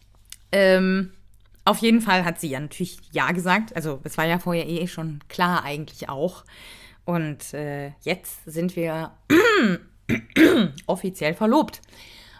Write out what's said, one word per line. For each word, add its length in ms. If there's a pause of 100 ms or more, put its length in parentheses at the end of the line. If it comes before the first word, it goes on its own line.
(520)
Ähm, 600 (520)
auf 140
jeden 220
Fall 240
hat 160
sie 80
ja 120
natürlich 380 (140)
Ja 200
gesagt. 440
Also 280
es 140
war 80
ja 120
vorher 300
eh 180
schon 420
klar 360
eigentlich 440
auch. 360 (600)
Und, 500
äh, 380 (100)
jetzt 440
sind 300
wir 360 (960)
<clears throat> 640 (140)
offiziell 480
verlobt. 460 (580)